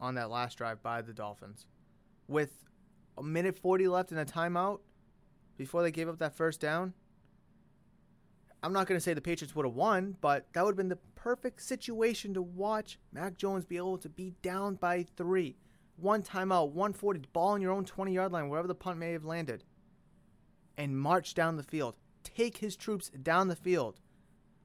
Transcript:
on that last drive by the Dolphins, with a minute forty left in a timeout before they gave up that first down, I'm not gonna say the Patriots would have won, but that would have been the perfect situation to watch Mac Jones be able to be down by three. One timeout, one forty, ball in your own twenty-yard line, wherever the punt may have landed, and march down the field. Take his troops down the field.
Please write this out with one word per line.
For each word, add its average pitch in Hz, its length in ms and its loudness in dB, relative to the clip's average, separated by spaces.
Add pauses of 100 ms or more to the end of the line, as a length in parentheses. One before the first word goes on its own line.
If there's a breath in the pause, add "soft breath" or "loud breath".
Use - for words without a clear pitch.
on 127 140 -4
that 117 140 -2
last 120 280 -4
drive 113 260 -6
by 117 180 -2
the 113 120 -12
Dolphins, 104 520 -12 (640)
with 143 380 0 (520)
a - 60 -8
minute 170 340 2
forty 185 300 4
left 180 240 2
in 160 60 -4
a 151 80 -2
timeout 175 560 0 (720)
before 139 260 0
they 170 100 4
gave 165 180 -2
up 165 100 -8
that 151 160 -2
first 160 240 0
down, 170 340 -2 (1700)
I'm 185 120 -2
not 190 140 4
gonna 190 120 4
say 170 140 0
the 143 80 0
Patriots 156 340 -4
would 147 100 2
have 120 100 -2
won, 190 440 2
but 143 340 2
that 170 120 4
would 208 60 4
have 196 60 0
been 190 120 0
the 180 100 -2 (140)
perfect 247 480 -4
situation 226 720 0
to 185 80 0
watch 202 580 -2 (120)
Mac 180 260 -4
Jones 196 280 0
be 175 120 -6
able 185 220 -2
to 165 100 -12
be 180 320 -10
down 190 340 -2
by 175 300 0 (100)
three. 180 400 0 (420 soft breath)
One 196 260 2
timeout, 185 480 2
one 190 200 0
forty, 196 300 -2 (100)
ball 185 240 4
in 196 60 0
your 185 100 2
own 196 140 0
twenty-yard 190 460 0
line, 156 180 0
wherever 160 180 0
the 180 80 -2
punt 180 240 -6
may 170 120 -4
have 160 120 -4
landed, 156 400 -4 (1120)
and 139 220 0
march 170 360 2
down 165 220 2
the 143 60 -6
field. 135 320 -2 (280)
Take 233 340 -2
his 208 180 -4
troops 208 340 -4
down 165 380 2
the 175 80 0
field. 160 460 0 (640 soft breath)